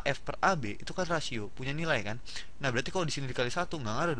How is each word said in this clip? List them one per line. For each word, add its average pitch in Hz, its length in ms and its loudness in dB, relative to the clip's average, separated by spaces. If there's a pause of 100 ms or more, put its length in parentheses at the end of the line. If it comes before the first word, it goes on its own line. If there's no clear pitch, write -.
F 139 160 0
per - 160 -4
A 190 160 6
B 107 240 -2
itu - 160 -4
kan 185 80 0
rasio, 139 480 -2
punya 135 240 -2
nilai 156 240 2
kan? 104 240 -2 (400)
Nah, 135 80 2
berarti 123 240 2
kalau 180 80 2
di 143 80 0
sini 139 160 -2
dikali 123 240 0
satu, 175 240 0
nggak 113 240 0
ngaruh 165 200 2